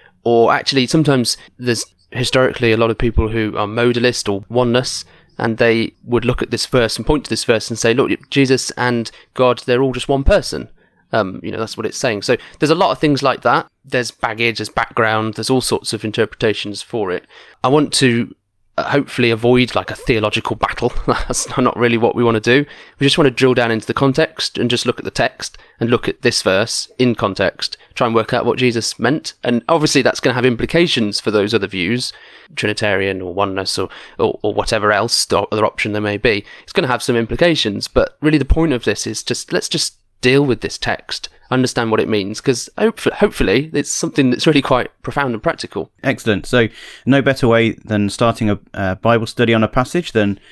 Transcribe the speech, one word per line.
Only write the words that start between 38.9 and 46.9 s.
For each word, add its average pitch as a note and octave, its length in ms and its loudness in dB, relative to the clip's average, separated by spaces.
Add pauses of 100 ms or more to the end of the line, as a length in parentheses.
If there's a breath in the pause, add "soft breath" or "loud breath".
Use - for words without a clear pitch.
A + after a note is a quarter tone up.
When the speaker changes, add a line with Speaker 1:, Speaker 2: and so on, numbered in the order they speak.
Speaker 1:
is A2 160 -8
just, - 300 -8
let's - 180 -2
just - 240 -4 (260)
deal C3+ 240 4
with B2 180 0
this - 160 -8
text, - 500 -8 (200 soft breath)
understand B2+ 440 0
what A2 80 2
it - 80 -2
means, G#2 320 -4
'cause - 360 -2
hopef-, - 360 0
hopefully D3 600 0
it's D3 200 -4
something D3 380 0
that's B2 180 0
really D3 120 4
quite B2 300 0 (100)
profound C3 320 -4
and A2 80 -6
practical. - 520 -6 (100)
Speaker 2:
Excellent. A2+ 420 -2
So B2 220 2 (400 loud breath)